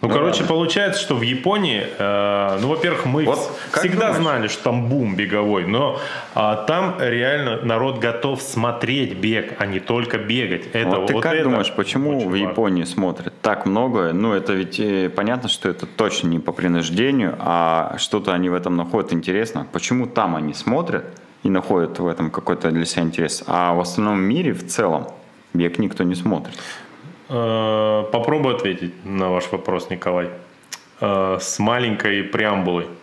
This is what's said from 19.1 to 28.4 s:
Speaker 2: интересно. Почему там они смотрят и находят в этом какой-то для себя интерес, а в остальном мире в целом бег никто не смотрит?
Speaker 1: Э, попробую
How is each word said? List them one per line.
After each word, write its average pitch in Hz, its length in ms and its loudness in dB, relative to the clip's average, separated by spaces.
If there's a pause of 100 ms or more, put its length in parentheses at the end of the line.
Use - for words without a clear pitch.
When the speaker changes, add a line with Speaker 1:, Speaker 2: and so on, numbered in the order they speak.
Speaker 2:
интересно. 92 580 -2
Почему 123 360 -2
там 98 280 0
они 78 180 -4
смотрят 123 520 -2 (380)
и - 60 2
находят 90 500 0
в 90 80 0
этом 82 240 -2
какой-то - 380 -2
для 82 160 2
себя 85 180 -2
интерес, 80 440 -2
а 87 260 2
в 87 60 2
остальном 101 400 0
мире 123 340 2
в 87 140 -8
целом 85 400 0 (460)
бег 87 260 0
никто 95 240 0
не 90 120 2
смотрит? 87 380 -2 (760)
Speaker 1:
Э, 110 840 0
попробую 131 440 2